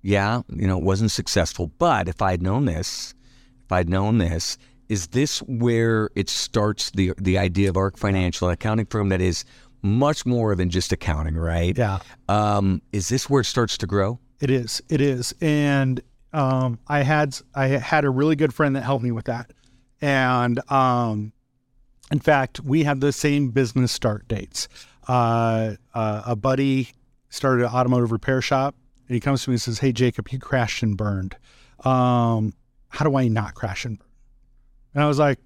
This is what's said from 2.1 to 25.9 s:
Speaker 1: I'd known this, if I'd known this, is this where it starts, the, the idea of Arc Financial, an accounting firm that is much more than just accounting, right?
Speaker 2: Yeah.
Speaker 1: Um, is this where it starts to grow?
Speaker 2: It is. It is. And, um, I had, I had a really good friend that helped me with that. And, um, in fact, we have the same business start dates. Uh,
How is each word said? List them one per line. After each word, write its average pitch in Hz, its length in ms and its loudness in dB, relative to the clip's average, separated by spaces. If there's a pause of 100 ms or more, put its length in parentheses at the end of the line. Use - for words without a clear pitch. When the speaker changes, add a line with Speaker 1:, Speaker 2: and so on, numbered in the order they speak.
Speaker 1:
I'd 92 200 0
known 107 240 0
this, - 480 -6 (520)
if - 60 -6
I'd 90 180 2
known 104 300 2
this, 82 380 -2 (300)
is 92 200 -4
this 139 320 0
where 113 760 0
it 98 140 -2
starts, - 640 -2
the, 92 260 0
the 95 200 0
idea 95 300 0
of 90 80 -2
Arc 95 220 0
Financial, 92 500 0
an 90 60 2
accounting 110 320 -2
firm 104 240 -2
that 95 100 0
is 90 240 0 (380)
much 127 440 0
more 113 300 0
than 90 140 0
just 87 240 -2
accounting, 78 420 -4
right? 85 420 0
Speaker 2:
Yeah. 101 220 -2 (300)
Speaker 1:
Um, 101 520 2 (120)
is 98 160 -4
this 104 200 -2
where 135 120 4
it 107 40 -2
starts - 340 -2
to 107 60 -4
grow? 98 320 0 (220)
Speaker 2:
It 139 100 -2
is. 123 380 -2
It 151 140 0
is. 131 400 -2
And, 143 580 2 (320)
um, 131 560 0
I 147 140 0
had, 147 360 0 (160)
I 135 140 0
had 139 380 0
a 139 40 2
really 143 280 2
good 147 160 0
friend 143 240 2
that 127 60 -6
helped 127 200 -2
me 123 80 -2
with 113 140 -6
that. 120 260 -6 (480)
And, 127 640 2 (100)
um, 120 600 0 (800)
in 151 80 0
fact, 139 420 2
we 147 220 2
have 143 160 0
the 143 120 2
same 143 380 0
business 123 420 2
start - 360 -4
dates. - 400 -8 (400)
Uh, 113 680 0 (180)